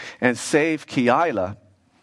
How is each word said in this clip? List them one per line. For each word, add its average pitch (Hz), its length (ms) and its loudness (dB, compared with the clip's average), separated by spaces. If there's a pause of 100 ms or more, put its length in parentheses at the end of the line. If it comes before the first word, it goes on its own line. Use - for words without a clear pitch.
(200)
and 120 180 0
save 156 480 0
Keilah," 120 680 0 (460)